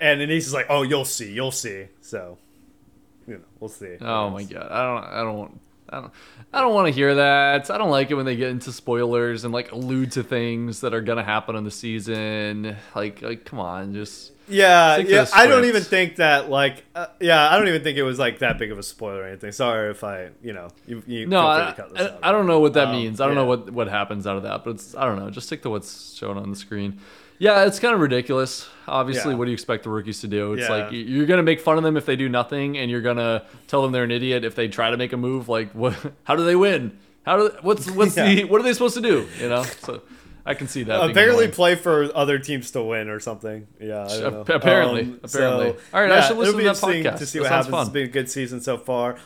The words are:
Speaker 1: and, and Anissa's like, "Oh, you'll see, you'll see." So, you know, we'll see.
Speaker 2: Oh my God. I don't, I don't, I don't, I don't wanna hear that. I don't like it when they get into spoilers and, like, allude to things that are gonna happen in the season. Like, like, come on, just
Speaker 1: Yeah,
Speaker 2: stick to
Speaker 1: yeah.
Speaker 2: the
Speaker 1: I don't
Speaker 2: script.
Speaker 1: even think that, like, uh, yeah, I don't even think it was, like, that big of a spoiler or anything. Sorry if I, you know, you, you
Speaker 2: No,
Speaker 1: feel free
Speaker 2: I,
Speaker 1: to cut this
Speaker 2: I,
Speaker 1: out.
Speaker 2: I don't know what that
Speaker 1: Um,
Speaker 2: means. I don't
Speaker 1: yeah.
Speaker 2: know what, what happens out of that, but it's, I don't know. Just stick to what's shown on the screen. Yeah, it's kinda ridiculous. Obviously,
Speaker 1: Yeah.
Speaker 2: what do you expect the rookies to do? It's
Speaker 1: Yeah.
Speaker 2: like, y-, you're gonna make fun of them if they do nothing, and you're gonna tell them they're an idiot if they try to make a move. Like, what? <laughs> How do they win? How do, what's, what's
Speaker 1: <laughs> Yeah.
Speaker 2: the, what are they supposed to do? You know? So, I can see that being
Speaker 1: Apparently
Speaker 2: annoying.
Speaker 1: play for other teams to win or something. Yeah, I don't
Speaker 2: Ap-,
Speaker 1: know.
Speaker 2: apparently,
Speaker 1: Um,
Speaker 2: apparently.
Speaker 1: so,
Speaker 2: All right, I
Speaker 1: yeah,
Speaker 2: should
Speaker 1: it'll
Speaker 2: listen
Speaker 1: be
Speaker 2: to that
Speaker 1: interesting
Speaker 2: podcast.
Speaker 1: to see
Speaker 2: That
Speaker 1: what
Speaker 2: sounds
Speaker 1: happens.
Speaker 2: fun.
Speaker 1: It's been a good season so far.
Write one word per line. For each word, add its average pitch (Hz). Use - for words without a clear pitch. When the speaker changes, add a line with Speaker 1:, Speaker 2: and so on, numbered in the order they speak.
Speaker 1:
and, 147
and 147
Anissa's 156
like, 131
"Oh, 143
you'll 135
see, 104
you'll 127
see." 98
So, 90
you 110
know, 87
we'll 107
see. 92
Speaker 2:
Oh 113
my 101
God. -
I 120
don't, 123
I 113
don't, 107
I 135
don't, -
I 269
don't 247
wanna 185
hear 139
that. 143
I 202
don't 208
like 139
it -
when 135
they 127
get 127
into 123
spoilers 120
and, 120
like, 123
allude 127
to 131
things 117
that 120
are 113
gonna 113
happen 107
in 107
the 104
season. 107
Like, 104
like, 117
come -
on, 95
just -
Speaker 1:
Yeah, 180
Speaker 2:
stick 160
to 196
Speaker 1:
yeah. 208
Speaker 2:
the 208
Speaker 1:
I 233
don't 254
Speaker 2:
script. 240
Speaker 1:
even 214
think 180
that, 147
like, 135
uh, 170
yeah, 160
I 180
don't 208
even 160
think 143
it 143
was, 131
like, 120
that 117
big 107
of 104
a 101
spoiler 98
or 95
anything. 98
Sorry 110
if 104
I, 95
you 117
know, 87
you, 117
you 117
Speaker 2:
No, 185
Speaker 1:
feel 156
free 165
Speaker 2:
I, -
Speaker 1:
to -
cut 95
this 180
Speaker 2:
I, 190
Speaker 1:
out. -
Speaker 2:
I 170
don't 208
know 165
what 147
that 143
Speaker 1:
Um, 117
Speaker 2:
means. 113
I 135
don't 143
Speaker 1:
yeah. 139
Speaker 2:
know 131
what, 123
what 113
happens 101
out 98
of 98
that, 104
but 117
it's, -
I 131
don't 110
know. 101
Just 120
stick 156
to 120
what's -
shown 101
on 98
the 101
screen. 101
Yeah, 196
it's 196
kinda 233
ridiculous. 131
Obviously, 131
Speaker 1:
Yeah. 123
Speaker 2:
what 123
do 123
you 117
expect 110
the 113
rookies 107
to 110
do? 104
It's 123
Speaker 1:
Yeah. 117
Speaker 2:
like, 104
y-, 120
you're 131
gonna 175
make 160
fun 156
of 160
them 156
if 139
they 135
do 131
nothing, 139
and 127
you're 120
gonna 117
tell 139
them 131
they're 127
an 120
idiot 123
if 113
they 117
try 113
to 120
make 123
a 127
move. 123
Like, 113
what? 117
<laughs> -
How 147
do 165
they 175
win? 175
How 180
do, 208
what's, 190
what's 190
Speaker 1:
<laughs> -
Yeah. 196
Speaker 2:
the, 202
what 208
are -
they 247
supposed 240
to 240
do? 165
You 120
know? 120
So, 120
I 139
can 139
see 127
that 110
being 165
Speaker 1:
Apparently 226
Speaker 2:
annoying. -
Speaker 1:
play 175
for 151
other 143
teams 131
to 123
win 110
or 107
something. 107
Yeah, 107
I 104
don't 110
Speaker 2:
Ap-, 107
Speaker 1:
know. 165
Speaker 2:
apparently, 151
Speaker 1:
Um, 123
Speaker 2:
apparently. 127
Speaker 1:
so, 117
Speaker 2:
All 196
right, 190
I 190
Speaker 1:
yeah, 165
Speaker 2:
should 139
Speaker 1:
it'll 226
Speaker 2:
listen 208
Speaker 1:
be 220
Speaker 2:
to 202
that 196
Speaker 1:
interesting 175
Speaker 2:
podcast. 151
Speaker 1:
to 151
see 156
Speaker 2:
That 147
Speaker 1:
what 131
Speaker 2:
sounds 135
Speaker 1:
happens. 131
Speaker 2:
fun. 160
Speaker 1:
It's 98
been 139
a -
good 127
season 123
so 123
far. 123